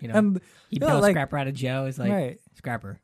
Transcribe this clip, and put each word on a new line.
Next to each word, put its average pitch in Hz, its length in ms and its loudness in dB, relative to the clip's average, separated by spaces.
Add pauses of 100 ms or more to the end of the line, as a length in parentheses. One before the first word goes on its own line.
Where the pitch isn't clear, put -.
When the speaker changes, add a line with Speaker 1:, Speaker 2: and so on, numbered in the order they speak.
Speaker 1:
You 120 80 -10
know, 113 60 -2
Speaker 2:
And 202 260 4 (280)
Speaker 1:
he - 120 -6
Speaker 2:
yeah, 294 60 2
Speaker 1:
bails 254 140 4
Speaker 2:
like 202 120 6
Speaker 1:
Scrapper 147 240 -2
out 139 100 -2
of 135 60 -4
jail. 131 320 -2
He's 135 120 -8
like, 135 140 0
Speaker 2:
Right. 160 280 -2 (160)
Speaker 1:
"Scrapper, 110 480 -10